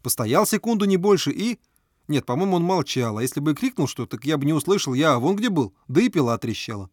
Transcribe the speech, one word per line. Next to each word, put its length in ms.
Постоял 440
секунду, 400
не 120
больше, 340
и... 280
Нет, 180
по-моему, 300
он 80
молчал, 560
а 20
если 180
бы 120
и 40
крикнул 320
что, 200
так 180
я 140
бы 60
не 80
услышал, 420
я 240
вон 160
где 140
был, 260
да 140
и 80
пила 300
трещала. 540